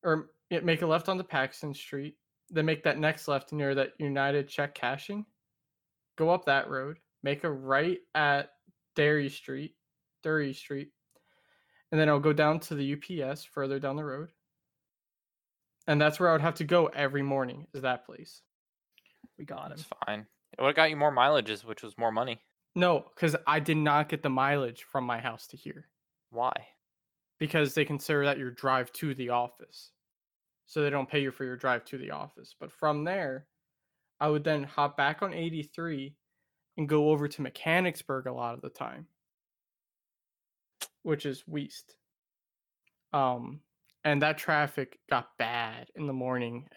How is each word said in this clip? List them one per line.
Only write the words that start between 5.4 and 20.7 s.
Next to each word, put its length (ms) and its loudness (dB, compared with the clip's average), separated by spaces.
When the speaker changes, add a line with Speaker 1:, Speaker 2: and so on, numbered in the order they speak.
Speaker 1:
Go 140 2
up 160 2
that 240 2
road, 300 -8
make 200 -2
a 80 0
right 480 2
at 380 2
Derry 340 4
Street, 460 -10
Derry 320 0
Street, 380 -10
and 80 4
then 100 6
I'll 100 6
go 140 4
down 280 4
to 140 -8
the 100 -2
U 120 -2
P 260 -8
S 200 -6
further 360 -4
down 160 -4
the 100 -6
road. 260 -10
And 120 4
that's 200 4
where 100 6
I 40 8
would 80 4
have 140 0
to 80 -6
go 240 4
every 360 -2
morning, 500 -4
is 80 -10
that 240 -2
place. 360 -20
Speaker 2:
We 80 -14
got 240 -12
Speaker 3:
That's 120 -14
Speaker 2:
him. 240 -12
Speaker 3:
fine. 220 -6
It 40 -4
would've 140 4